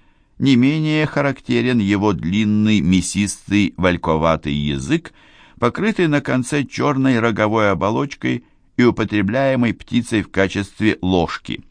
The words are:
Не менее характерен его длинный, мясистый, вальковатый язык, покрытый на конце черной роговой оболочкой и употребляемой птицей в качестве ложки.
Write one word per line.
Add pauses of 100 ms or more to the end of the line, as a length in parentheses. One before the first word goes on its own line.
(380)
Не
менее
характерен
его
длинный,
мясистый,
вальковатый
язык, (480)
покрытый
на
конце
черной
роговой
оболочкой (320)
и
употребляемой
птицей
в
качестве
ложки.